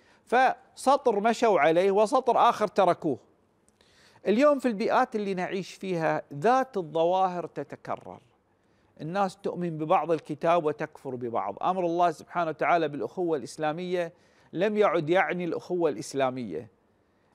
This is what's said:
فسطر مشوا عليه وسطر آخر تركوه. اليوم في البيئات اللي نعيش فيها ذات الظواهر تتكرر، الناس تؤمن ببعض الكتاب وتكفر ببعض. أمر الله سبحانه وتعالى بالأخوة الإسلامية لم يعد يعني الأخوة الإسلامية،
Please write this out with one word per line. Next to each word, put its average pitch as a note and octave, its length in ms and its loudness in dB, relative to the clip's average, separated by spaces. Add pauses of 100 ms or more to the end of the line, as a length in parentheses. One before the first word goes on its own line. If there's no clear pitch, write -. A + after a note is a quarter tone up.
(240)
فسطر B3+ 960 0
مشوا A3 400 2
عليه E3+ 300 4
وسطر A3 580 4
آخر G#3+ 180 0
تركوه. E3+ 520 0 (1080)
اليوم C#4 320 4
في B3+ 100 -2
البيئات A#3 480 0
اللي G3 180 -4
نعيش F3+ 380 -6
فيها D#3+ 500 -2 (120)
ذات B3 420 0
الظواهر F3 720 0
تتكرر، G#2 720 -12 (800)
الناس F3+ 360 -4
تؤمن E3+ 420 -6
ببعض D#3 320 0
الكتاب E3 540 0
وتكفر D3 500 -6
ببعض. A2+ 480 -4
أمر F3+ 240 0
الله F3 240 2
سبحانه D#3+ 400 -6
وتعالى D#3 380 0
بالأخوة D3 500 -4
الإسلامية E3 760 -6 (400)
لم G#3 240 -2
يعد E3 340 2
يعني F3+ 340 2
الأخوة E3+ 460 -2
الإسلامية، B2+ 800 -4 (680)